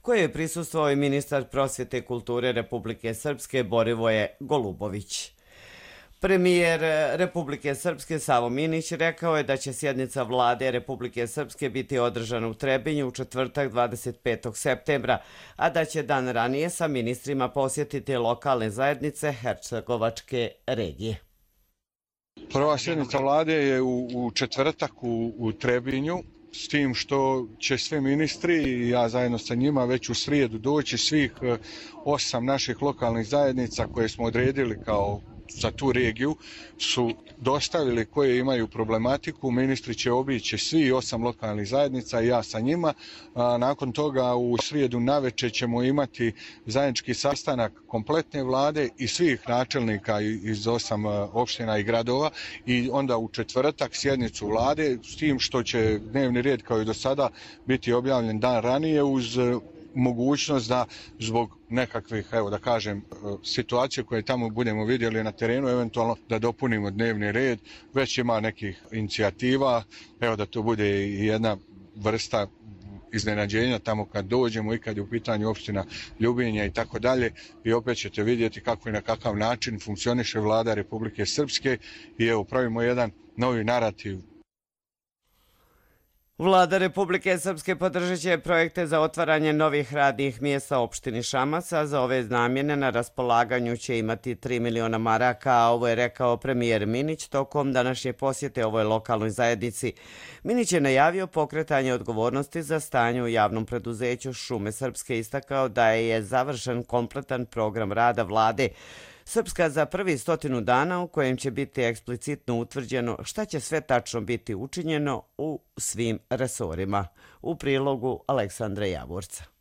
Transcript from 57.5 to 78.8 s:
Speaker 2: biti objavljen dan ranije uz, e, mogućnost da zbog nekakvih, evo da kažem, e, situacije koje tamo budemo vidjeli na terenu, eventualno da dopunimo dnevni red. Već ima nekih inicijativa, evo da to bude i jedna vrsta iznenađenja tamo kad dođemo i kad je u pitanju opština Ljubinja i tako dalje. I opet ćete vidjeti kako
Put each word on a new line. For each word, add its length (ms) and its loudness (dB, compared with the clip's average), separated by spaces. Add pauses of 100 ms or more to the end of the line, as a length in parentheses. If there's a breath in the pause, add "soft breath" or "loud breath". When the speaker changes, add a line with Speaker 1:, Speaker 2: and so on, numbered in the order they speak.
Speaker 2:
biti 280 0
objavljen 460 2
dan 220 2
ranije 420 2
uz, 340 0
e, 180 2 (420)
mogućnost 720 2
da 160 2 (340 loud breath)
zbog 380 -2 (120)
nekakvih, 600 -2
evo 180 0
da 80 -2
kažem, 400 -2
e, 60 -10 (400)
situacije 600 -2
koje 180 -2
tamo 280 -2
budemo 360 0
vidjeli 380 0
na 80 -2
terenu, 380 0
eventualno 460 0 (140)
da 100 0
dopunimo 520 0
dnevni 400 0
red. 280 2 (340 loud breath)
Već 240 0
ima 220 2
nekih 520 -4
inicijativa, 920 2 (360 loud breath)
evo 160 2
da 100 -2
to 160 -4
bude 460 2
i 180 -2
jedna 320 2 (380)
vrsta 520 0 (640)
iznenađenja 640 0
tamo 260 -2
kad 200 -6
dođemo 480 0
i 60 -4
kad 180 -6
je 60 -4
u 60 -10
pitanju 400 -2
opština 360 -2 (340 loud breath)
Ljubinja 460 2
i 80 -4
tako 260 -4
dalje. 320 2 (320 loud breath)
I 100 2
opet 240 0
ćete 260 -4
vidjeti 380 0
kako 280 -4